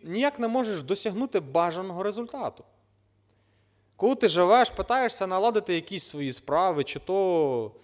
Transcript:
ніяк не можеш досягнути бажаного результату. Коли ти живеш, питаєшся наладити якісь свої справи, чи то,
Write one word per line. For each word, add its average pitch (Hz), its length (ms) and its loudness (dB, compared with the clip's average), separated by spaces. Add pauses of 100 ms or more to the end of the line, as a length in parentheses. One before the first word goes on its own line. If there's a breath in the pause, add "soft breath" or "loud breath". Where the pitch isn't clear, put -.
ніяк 247 360 -2
не 233 80 0
можеш 226 340 -2
досягнути 202 580 -2
бажаного 170 640 -2
результату. 220 600 -8 (1300)
Коли 254 200 2
ти 254 120 2
живеш, 180 420 6
питаєшся 233 580 -2
наладити 190 480 0
якісь 165 280 -6
свої 143 300 -6
справи, 156 500 0
чи - 160 -8
то, 160 720 0 (120 soft breath)